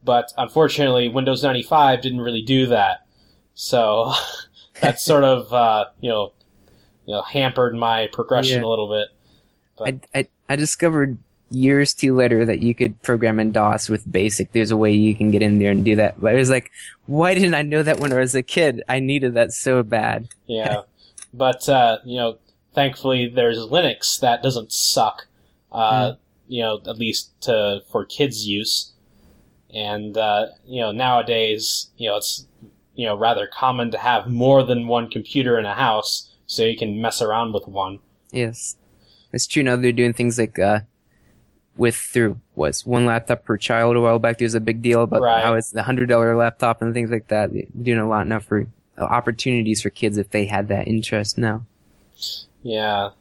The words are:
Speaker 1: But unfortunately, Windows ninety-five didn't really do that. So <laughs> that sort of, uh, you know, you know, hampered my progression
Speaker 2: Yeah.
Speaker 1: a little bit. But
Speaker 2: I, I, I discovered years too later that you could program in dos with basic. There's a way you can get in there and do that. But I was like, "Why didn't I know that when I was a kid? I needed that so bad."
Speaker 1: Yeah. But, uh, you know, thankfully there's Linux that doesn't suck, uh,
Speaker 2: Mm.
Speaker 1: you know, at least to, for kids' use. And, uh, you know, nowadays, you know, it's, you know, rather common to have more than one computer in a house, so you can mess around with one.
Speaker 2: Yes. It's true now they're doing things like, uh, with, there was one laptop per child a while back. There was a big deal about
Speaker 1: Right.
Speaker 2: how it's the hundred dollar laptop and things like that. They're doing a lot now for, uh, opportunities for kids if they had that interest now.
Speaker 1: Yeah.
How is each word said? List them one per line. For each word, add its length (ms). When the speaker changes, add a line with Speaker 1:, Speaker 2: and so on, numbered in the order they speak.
Speaker 1:
But 360
unfortunately, 720
Windows 320
ninety-five 580
didn't 220
really 200
do 260
that. 380
So 580
<laughs> 340
that 180
sort 240
of, 300
uh, 320
you 100
know, 220
you 80
know, 80
hampered 540
my 360
progression 500
Speaker 2:
Yeah. 40
Speaker 1:
a 40
little 180
bit. 200
But 100
Speaker 2:
I, 60
I, 80
I 80
discovered 640
years 440
too 220
later 300
that 160
you 120
could 280
program 360
in 140
dos 380
with 200
basic. 420
There's 180
a 60
way 160
you 220
can 160
get 120
in 160
there 120
and 140
do 120
that. 240
But 120
I 60
was 120
like, 200
"Why 280
didn't 200
I 80
know 220
that 160
when 120
I 60
was 160
a 80
kid? 460
I 100
needed 360
that 180
so 320
bad." 420
Speaker 1:
Yeah. 340
But, 340
uh, 360
you 120
know, 220
thankfully 540
there's 300
Linux 600
that 220
doesn't 300
suck, 540
uh, 400
Speaker 2:
Mm. 60
Speaker 1:
you 140
know, 240
at 120
least 320
to, 480
for 140
kids' 420
use. 460
And, 440
uh, 280
you 160
know, 100
nowadays, 1040
you 120
know, 80
it's, 300
you 120
know, 100
rather 300
common 460
to 60
have 300
more 340
than 240
one 240
computer 480
in 60
a 100
house, 560
so 160
you 140
can 240
mess 220
around 320
with 120
one. 320
Speaker 2:
Yes. 440
It's 140
true 160
now 140
they're 160
doing 200
things 260
like, 200
uh, 220
with, 340
there 240
was 300
one 220
laptop 400
per 100
child 400
a 60
while 160
back. 180
There 80
was 100
a 60
big 220
deal 220
about 180
Speaker 1:
Right. 200
Speaker 2:
how 120
it's 160
the 120
hundred 280
dollar 260
laptop 460
and 100
things 180
like 180
that. 260
They're 80
doing 180
a 80
lot 200
now 140
for, 260
uh, 60
opportunities 760
for 80
kids 300
if 140
they 120
had 240
that 180
interest 520
now. 260
Speaker 1:
Yeah. 480